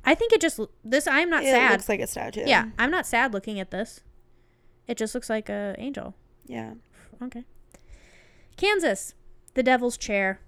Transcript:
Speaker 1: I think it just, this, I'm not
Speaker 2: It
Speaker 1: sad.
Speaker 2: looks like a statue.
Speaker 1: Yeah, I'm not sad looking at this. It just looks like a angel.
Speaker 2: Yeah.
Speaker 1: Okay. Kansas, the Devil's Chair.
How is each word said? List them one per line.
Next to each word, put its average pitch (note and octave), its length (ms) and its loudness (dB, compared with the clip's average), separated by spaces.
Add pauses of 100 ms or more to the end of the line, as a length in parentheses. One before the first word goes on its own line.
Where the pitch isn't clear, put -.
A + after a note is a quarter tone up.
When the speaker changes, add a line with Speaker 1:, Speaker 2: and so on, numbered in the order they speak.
Speaker 1:
I C#4 100 4
think A#4 180 2
it G#4 100 6
just, D#4+ 180 0 (240)
this, C4+ 240 0
I'm D#4 220 2
not D#4 120 2
Speaker 2:
It C4+ 80 2
Speaker 1:
sad. B3 220 6
Speaker 2:
looks G3 160 0
like G3+ 120 0
a - 60 -4
statue. - 400 -8
Speaker 1:
Yeah, A3+ 200 4 (120)
I'm B3 120 2
not F4+ 160 -2
sad B3 260 0
looking G3+ 260 -6
at F#3+ 140 -8
this. G3 280 -6 (880)
It A#3+ 120 -6
just A3 160 -4
looks B3 160 -8
like A3 180 -4
a G3+ 300 -6
angel. B3 360 -10 (320)
Speaker 2:
Yeah. A3 280 -12 (480)
Speaker 1:
Okay. B3+ 220 -14 (1120)
Kansas, F4 580 0 (400)
the C4 80 2
Devil's B3 340 2
Chair. G3 520 -2